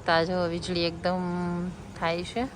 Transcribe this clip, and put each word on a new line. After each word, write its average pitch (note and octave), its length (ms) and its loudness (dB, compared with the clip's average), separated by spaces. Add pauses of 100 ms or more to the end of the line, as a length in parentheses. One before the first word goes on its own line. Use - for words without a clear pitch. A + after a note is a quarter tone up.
તો F3 80 4
આ E3 160 6
જો F#3 80 0 (160)
વીજળી E3+ 380 0
એકદમ F3+ 340 0 (720)
થાય E3+ 260 0
છે A#3+ 200 -2 (120)